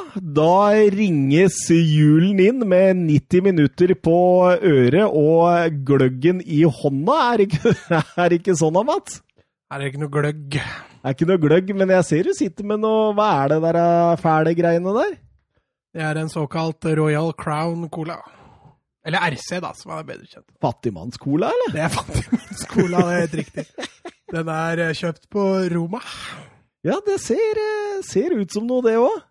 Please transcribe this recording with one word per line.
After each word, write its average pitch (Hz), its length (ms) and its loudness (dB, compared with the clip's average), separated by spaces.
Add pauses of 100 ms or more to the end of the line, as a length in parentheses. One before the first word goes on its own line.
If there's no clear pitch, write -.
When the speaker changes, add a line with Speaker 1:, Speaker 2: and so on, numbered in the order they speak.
(120)
Speaker 1:
da 180 600 2 (140)
ringes 180 800 2
julen 165 760 4
inn 240 240 4
med 190 320 4
nitti 170 460 2
minutter 180 520 2
på 165 200 0 (340)
øret 160 560 4
og 165 800 2
gløggen 135 580 2
i 147 240 0
hånda. 151 580 0
Er 240 200 2
det 196 60 2
ikke, 214 240 0 (180)
<laughs> 160 120 0 (120)
er 175 160 2
det 175 80 2
ikke 180 180 -2
sånn 160 220 0
da, 208 40 2
Mats? 320 360 -4 (520)
Speaker 2:
Er 139 120 -10
det 139 80 -6
ikke 139 100 -10
noe 147 120 -8
gløgg? 147 440 -4 (420)
Speaker 1:
Er 135 140 -4
ikke 165 160 -2
noe 185 120 2
gløgg, 170 340 2
men 190 180 2
jeg 185 140 4
ser 165 180 0
du 359 80 0
sitter 208 320 -6
med 214 160 -4
noe, 220 320 0
hva 208 140 0 (100)
er 139 160 0
det 156 80 2
der, 165 180 0
eh, 170 380 2
fæle 160 380 2
greiene 170 400 0
der? 330 240 -2 (760)
Speaker 2:
Det 165 60 -10
er 156 220 -4
en 156 100 -6
såkalt 160 560 -6
Royal 156 460 0
Crown 165 560 -6
Cola. 160 260 -10 (880)
Eller 165 160 -4
R 165 160 -2
C, - 240 -8
da, 165 140 -10
som - 180 -18
er 160 140 -12
bedre - 240 -18
kjent. - 160 -20 (140)
Speaker 1:
Fattigmannscola, 123 880 -4
eller? 494 240 -2
Speaker 2:
Det 151 80 -6
er 160 100 -2
fattigmannscola, - 1080 -4
det 175 100 -2
er 175 80 -2
helt 165 160 -4
riktig. - 300 -10 (640)
Den 165 200 -8
er, 165 380 -4
eh, 160 100 -4
kjøpt - 320 -8
på 202 160 -2 (300)
Roma. 170 260 -4 (840)
Speaker 1:
Ja, 208 200 0
det 392 160 -2
ser, 427 400 -2
eh, 415 400 -6
ser 339 320 -4
ut 320 180 -4
som 208 140 -6
noe, 254 220 -2
det 220 100 0
også. 302 240 0 (100)